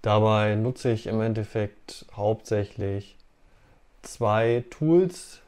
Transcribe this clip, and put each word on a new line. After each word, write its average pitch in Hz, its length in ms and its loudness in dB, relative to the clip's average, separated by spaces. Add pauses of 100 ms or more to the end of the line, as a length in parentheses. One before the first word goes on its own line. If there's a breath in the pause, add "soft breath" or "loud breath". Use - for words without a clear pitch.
Dabei 107 540 2
nutze 120 360 -2
ich 110 160 -2
im 110 140 -2
Endeffekt 110 840 -6 (100)
hauptsächlich 101 1000 -4 (880 soft breath)
zwei 117 680 0
Tools, 175 800 0